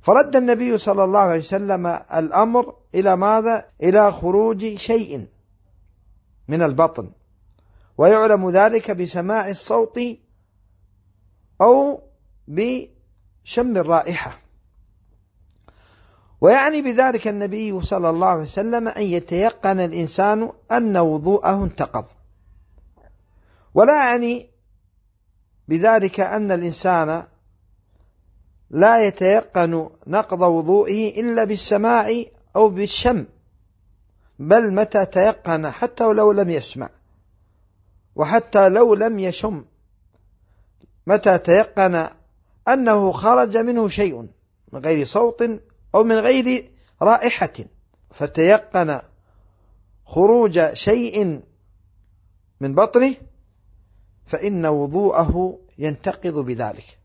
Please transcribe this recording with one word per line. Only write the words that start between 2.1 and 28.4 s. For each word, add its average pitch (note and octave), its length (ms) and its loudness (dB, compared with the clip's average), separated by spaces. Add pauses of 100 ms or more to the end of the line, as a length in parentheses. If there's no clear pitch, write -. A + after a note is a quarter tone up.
الأمر A3 600 0 (200)
إلى F#3 220 2
ماذا؟ A3 520 -2 (140)
إلى G3+ 300 4
خروج G3+ 640 -2
شيء G3 500 -4 (1200)
من D#3+ 140 -2
البطن، C#3+ 480 -2 (880)
ويعلم G3+ 520 4
ذلك A3 400 2
بسماع F#3 600 -6
الصوت A3+ 500 -4 (1600)
أو C4+ 420 2 (460)
بشم A#3+ 1300 -6
الرائحة. E3 640 -2 (2000)
ويعني C#4 420 4
بذلك B3 460 0
النبي G3+ 540 -6
صلى F3 280 -2
الله E3+ 160 0
عليه F3 160 0
وسلم A3+ 460 -6
أن G#3+ 140 -6
يتيقن F#3+ 800 -2
الإنسان F#3 720 -2 (200)
أن A3+ 240 0
وضوءه F3 680 0
انتقض، B2 400 -8 (1700)
ولا C4 360 4
يعني A#3+ 400 -4 (1160)
بذلك G3 520 0
أن G3 320 -2
الإنسان E3+ 720 -2 (1500)